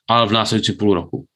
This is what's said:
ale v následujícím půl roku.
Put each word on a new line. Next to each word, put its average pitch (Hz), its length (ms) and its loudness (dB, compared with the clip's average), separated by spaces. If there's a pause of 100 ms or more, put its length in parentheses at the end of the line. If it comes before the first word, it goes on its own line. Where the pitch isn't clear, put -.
ale 117 200 2
v 101 40 -4
následujícím 110 460 0
půl 104 160 2
roku. - 320 -6 (100)